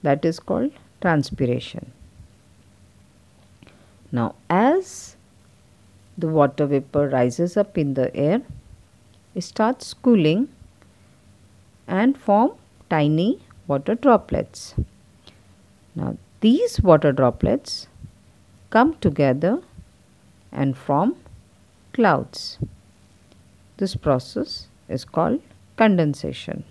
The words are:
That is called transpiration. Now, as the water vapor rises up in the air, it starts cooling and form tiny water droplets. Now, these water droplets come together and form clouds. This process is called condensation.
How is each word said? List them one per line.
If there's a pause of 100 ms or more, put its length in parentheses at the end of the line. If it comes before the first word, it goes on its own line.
That
is
called (280)
transpiration. (2250)
Now, (160)
as (1000)
the
water
vapor
rises
up
in
the
air, (920)
it
starts
cooling (1400)
and
form (380)
tiny (260)
water
droplets. (1200)
Now, (240)
these
water
droplets (840)
come (120)
together (880)
and
form (760)
clouds. (1160)
This
process (220)
is
called (360)
condensation.